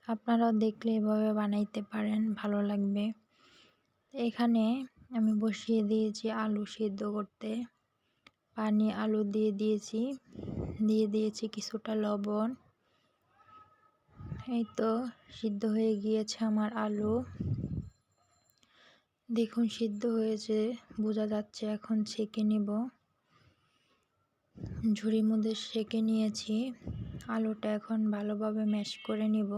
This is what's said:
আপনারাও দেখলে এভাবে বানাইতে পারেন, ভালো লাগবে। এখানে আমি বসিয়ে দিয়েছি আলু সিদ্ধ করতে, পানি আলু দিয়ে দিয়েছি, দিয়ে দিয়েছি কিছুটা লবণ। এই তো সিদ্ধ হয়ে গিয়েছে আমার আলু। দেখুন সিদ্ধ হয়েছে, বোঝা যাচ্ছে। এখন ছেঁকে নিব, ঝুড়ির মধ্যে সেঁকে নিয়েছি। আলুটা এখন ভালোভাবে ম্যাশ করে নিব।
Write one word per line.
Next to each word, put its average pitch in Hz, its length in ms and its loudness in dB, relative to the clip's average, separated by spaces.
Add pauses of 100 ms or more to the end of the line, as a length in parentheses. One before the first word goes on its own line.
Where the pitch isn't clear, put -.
আপনারাও 233 520 4
দেখলে 220 360 2
এভাবে 214 380 4
বানাইতে 208 560 0
পারেন, 214 320 0 (120)
ভালো 208 280 0
লাগবে। 202 440 2 (1080)
এখানে 233 500 2 (520)
আমি 220 240 4
বসিয়ে 220 440 2
দিয়েছি 214 420 0 (180)
আলু 208 200 0 (100)
সিদ্ধ 208 280 -4 (120)
করতে, 214 380 -6 (1000)
পানি 214 340 4 (160)
আলু 214 180 2 (100)
দিয়ে 214 220 2
দিয়েছি, 214 480 0 (840)
দিয়ে 214 200 6
দিয়েছি 214 400 0
কিছুটা 214 480 -6
লবণ। 208 540 0 (2000)
এই 240 160 0 (120)
তো 226 140 0 (420)
সিদ্ধ 208 300 -4 (100)
হয়ে 220 260 4
গিয়েছে 214 460 0
আমার 214 340 2
আলু। 214 360 0 (2250)
দেখুন 226 400 0
সিদ্ধ 208 400 -4
হয়েছে, 220 480 0 (420)
বোঝা 214 280 0
যাচ্ছে। 214 440 -4
এখন 214 320 -2
ছেঁকে 214 400 -2
নিব, 214 260 2 (2250)
ঝুড়ির 214 300 0
মধ্যে 220 340 2
সেঁকে 220 420 -4
নিয়েছি। 220 540 0 (720)
আলুটা 220 440 -2
এখন 214 280 -2 (120)
ভালোভাবে 208 540 -2
ম্যাশ 208 260 0 (120)
করে 220 260 -2
নিব। 214 280 2